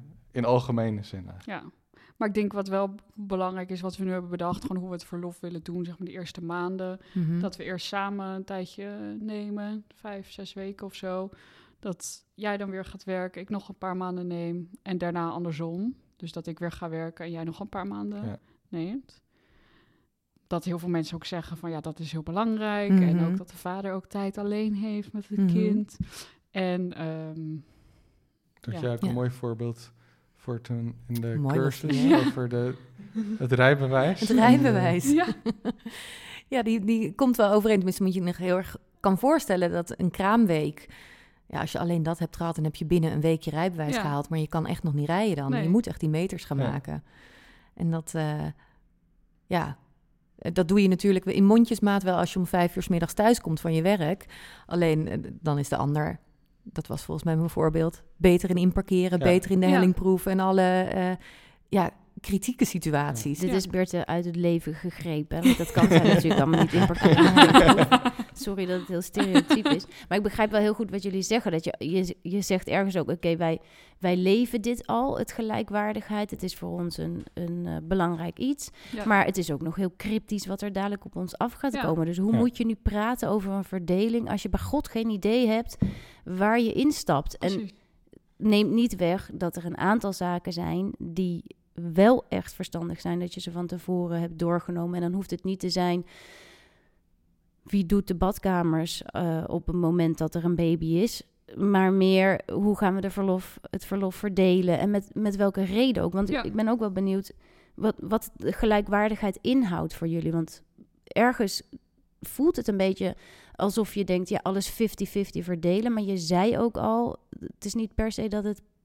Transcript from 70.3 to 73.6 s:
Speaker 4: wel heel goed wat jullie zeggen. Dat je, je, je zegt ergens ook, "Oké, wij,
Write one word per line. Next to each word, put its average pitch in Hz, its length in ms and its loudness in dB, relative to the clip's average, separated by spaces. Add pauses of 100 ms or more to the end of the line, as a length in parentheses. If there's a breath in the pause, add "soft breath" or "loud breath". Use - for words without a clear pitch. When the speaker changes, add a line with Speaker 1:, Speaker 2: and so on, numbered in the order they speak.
Speaker 4:
wel 214 80 2
heel 208 140 4
goed 214 180 -6
wat 190 120 -6
jullie 190 180 -2
zeggen. 214 300 0
Dat 165 120 0
je, - 140 -4
je, 180 440 -2
je 190 200 -4
zegt 185 260 0
ergens 190 300 0
ook, 160 120 -2
"Oké, 170 260 0
wij, 165 240 0 (400 soft breath)